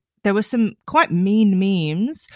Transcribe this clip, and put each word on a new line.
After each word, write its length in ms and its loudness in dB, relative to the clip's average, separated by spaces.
there 120 0
were 80 0
some 320 -2
quite 240 0
mean 480 2
memes 760 -2